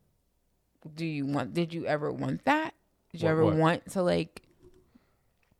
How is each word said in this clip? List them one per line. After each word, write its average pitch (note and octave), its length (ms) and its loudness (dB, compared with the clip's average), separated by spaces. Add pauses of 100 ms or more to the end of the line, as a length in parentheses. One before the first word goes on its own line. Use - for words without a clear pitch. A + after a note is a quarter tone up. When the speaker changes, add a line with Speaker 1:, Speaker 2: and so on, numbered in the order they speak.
(960)
Speaker 1:
do E3 100 -8
you D3 180 -4
want, C#3 300 -2
did E3+ 180 -2
you E3 140 -6
ever D3 240 -2
want C3+ 360 -4
that? D#4 280 0 (380)
Did E3 100 -12
you D#3+ 40 2
Speaker 2:
Want D#3 60 4
Speaker 1:
ever D#3+ 120 4
Speaker 2:
what? D#3 100 4
Speaker 1:
want D#3+ 360 2
to, F#3+ 120 -2
like, E3+ 400 0 (1160)